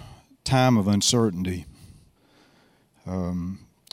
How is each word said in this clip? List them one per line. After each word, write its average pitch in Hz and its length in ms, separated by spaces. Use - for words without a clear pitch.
time 127 320
of 98 120
uncertainty, 98 760
um, 90 520